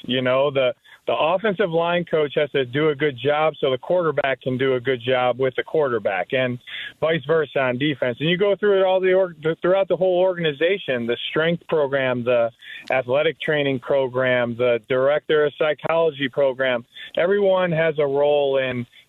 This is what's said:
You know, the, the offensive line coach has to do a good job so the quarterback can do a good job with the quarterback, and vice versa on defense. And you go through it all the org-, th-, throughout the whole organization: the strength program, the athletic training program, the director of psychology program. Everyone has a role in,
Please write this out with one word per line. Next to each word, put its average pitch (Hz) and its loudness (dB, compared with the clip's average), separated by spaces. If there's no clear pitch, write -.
You 127 -2
know, 131 2
the, 131 0
the 135 -2
offensive 180 0
line 170 0
coach 151 -2
has 147 0
to 139 0
do 147 0
a 147 0
good 139 -2
job 147 0
so 143 0
the 131 0
quarterback 147 -2
can 127 -4
do 131 0
a 127 0
good 123 -2
job 123 0
with 131 0
the 120 -2
quarterback, 110 -2
and 127 0
vice 156 0
versa 156 0
on 127 0
defense. 131 -2
And 151 0
you 175 2
go 202 2
through 196 2
it 190 4
all 185 2
the 185 2
org-, 175 0
th-, 160 -2
throughout 185 2
the 180 0
whole 180 2
organization: 165 0
the 117 0
strength 170 0
program, 135 0
the 117 2
athletic 131 0
training 139 0
program, 127 0
the 120 2
director 147 2
of 143 0
psychology 156 0
program. 127 -2
Everyone 185 2
has 160 0
a 147 2
role 143 2
in, 123 -4